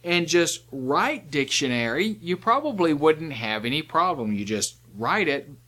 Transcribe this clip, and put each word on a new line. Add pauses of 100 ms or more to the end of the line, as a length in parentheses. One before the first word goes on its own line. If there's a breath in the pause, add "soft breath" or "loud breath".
and
just (100)
write
dictionary,
you
probably
wouldn't
have
any
problem.
You
just (200)
write
it (180)